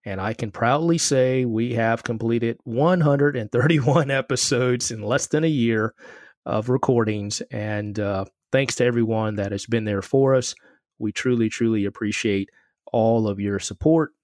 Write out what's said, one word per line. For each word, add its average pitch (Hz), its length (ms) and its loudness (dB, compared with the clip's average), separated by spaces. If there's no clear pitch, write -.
And 98 140 -8
I 110 140 -4
can 110 180 -6
proudly 156 460 0
say 131 480 2
we 117 280 -2
have 113 300 0
completed 117 600 -2
one 156 380 2
hundred 143 340 2
and 110 160 -6
thirty-one 143 600 4
<laughs> - 0 -
episodes 127 800 0
in 110 140 -8
less 123 240 -2
than 156 160 0
a 165 40 2
year 113 460 0
of 110 240 -4
recordings. 110 720 0
And, 104 480 -6
uh, 98 260 -2
thanks 135 240 0
to 123 100 2
everyone 110 500 0
that 101 160 -4
has 101 160 -8
been 113 180 -2
there 101 160 -2
for 135 320 2
us. 127 220 0
We 107 140 -4
truly, 117 380 0
truly 110 360 0
appreciate 101 640 -2
all 113 360 2
of 101 120 -4
your 101 200 -2
support 156 540 0